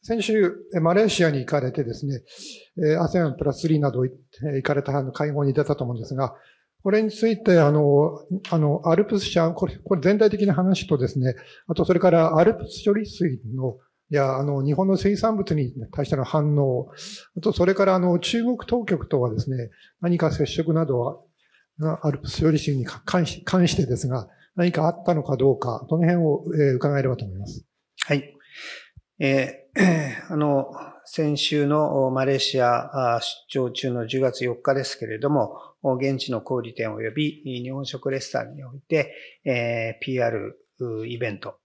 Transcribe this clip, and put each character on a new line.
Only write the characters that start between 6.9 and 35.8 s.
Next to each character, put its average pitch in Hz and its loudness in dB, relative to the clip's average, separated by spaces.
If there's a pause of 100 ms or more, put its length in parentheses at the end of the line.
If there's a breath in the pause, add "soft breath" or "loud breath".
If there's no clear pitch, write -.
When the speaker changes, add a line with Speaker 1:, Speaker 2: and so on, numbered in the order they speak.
Speaker 1:
れ 214 4
に 214 0
つ 226 0
い 220 0
て、 175 8
あ 147 6
の、 147 4 (280)
あ 170 2
の、 147 2
ア 170 4
ル 208 4
プ 208 0
ス - -6
社、 165 2
こ 175 -2
れ、 - -6
こ - -2
れ 151 -2
全 196 4
体 214 6
的 208 0
な 196 4
話 180 2
と 151 2
で 123 0
す 135 -4
ね、 127 0 (320 loud breath)
あ 170 -4
と 170 0
そ 185 4
れ 175 4
か 185 6
ら 165 4
ア 170 8
ル 220 6
プ - -6
ス - -4
処 202 4
理 214 0
水 160 -2 (120)
の、 131 -4 (320 soft breath)
い 147 -4
や、 135 2
あ 139 -2
の、 139 -2
日 147 0
本 190 2
の 190 4
水 196 0
産 220 0
物 196 -2
に 139 -2 (180)
対 143 -2
し - -16
て 160 2
の 135 -2
反 147 2
応、 131 0 (460 loud breath)
あ 170 -8
と 208 2
そ 175 2
れ 190 4
か 196 4
ら 190 4
あ 185 2
の、 175 4
中 233 -2
国 240 0
当 233 -2
局 175 -2
と 143 2
は 117 0
で 107 -2
す - -4
ね、 123 -6 (280 soft breath)
何 175 0
か 160 2
接 151 0
触 160 -2
な 160 2
ど 131 0
は、 123 -4 (840)
ア 151 2
ル 139 -4
プ - -10
ス - -6
処 160 4
理 151 2
水 139 -2
に 123 -2
関 - -2
し-、 - -10
関 180 4
し - 0
て 151 2
で 120 -2
す 139 -4
が、 123 -4 (260 soft breath)
何 175 2
か 160 0
あ 170 2
っ - -12
た 175 2
の 151 0
か 139 -2
ど 131 4
う 135 -2
か、 123 -6
そ 156 2
の 170 4
辺 170 4
を、 151 0 (100)
え 143 4
ー、 127 2
伺 143 0
え 135 0
れ 131 2
ば 123 -2
と 113 -8
思 95 -10
い - -10
ま 101 -10
す。 - -14 (400)
Speaker 2:
は - 0
い。 139 -4 (880 loud breath)
え 135 0
ー、 160 0
<clears throat> - -
あ 165 -4
の、 143 0 (340 loud breath)
先 147 -2
週 147 0
の、 143 2
お、 131 0
マ 131 0
レ 139 2
ー 131 -2
シ 131 0
ア、 120 0
あ、 113 -2
出 - -12
張 127 -2
中 127 -4
の 120 -4
十 131 -4
月 131 -2
四 120 -2
日 143 0
で 135 -2
す - -8
け 110 -8
れ 110 -8
ど 139 0
も、 135 0 (240 loud breath)